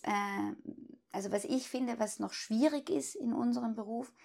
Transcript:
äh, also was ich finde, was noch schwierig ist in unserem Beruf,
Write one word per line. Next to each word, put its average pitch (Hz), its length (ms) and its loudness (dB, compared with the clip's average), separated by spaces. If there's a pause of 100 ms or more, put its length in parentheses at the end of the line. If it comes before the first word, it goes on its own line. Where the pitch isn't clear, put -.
äh, 202 520 0 (560)
also 190 200 -2
was 202 120 2
ich 254 260 0
finde, 240 300 -2
was 214 200 0
noch 196 140 -2
schwierig 285 560 2
ist - 260 0
in 240 180 0
unserem 240 420 2
Beruf, 226 360 -6 (140)